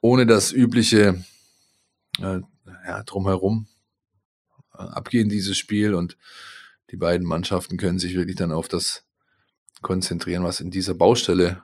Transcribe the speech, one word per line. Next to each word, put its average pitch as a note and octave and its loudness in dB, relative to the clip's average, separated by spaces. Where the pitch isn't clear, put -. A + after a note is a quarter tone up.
ohne B2 6
das A2 4
übliche, A2 4
äh, F#2 -6
ja, F#2 -10
drumherum, G2 -4
äh, - -20
abgehen, G#2 -2
dieses G2 -4
Spiel. G#2 0
Und F2 -4
die - -14
beiden F2 0
Mannschaften F2 -4
können F#2 -2
sich F2+ -6
wirklich F2+ -4
dann F2 -4
auf E2 -4
das - -6
konzentrieren, F2+ -4
was F2 -4
in F2+ -10
dieser F2+ -4
Baustelle F2+ 2